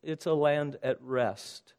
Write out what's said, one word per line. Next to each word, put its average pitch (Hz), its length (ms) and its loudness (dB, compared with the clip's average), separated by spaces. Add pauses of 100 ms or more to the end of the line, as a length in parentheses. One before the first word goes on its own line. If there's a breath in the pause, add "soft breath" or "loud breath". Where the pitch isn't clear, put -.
it's 160 240 -8
a 160 80 4
land 147 480 2
at 131 200 -2
rest. 127 760 -2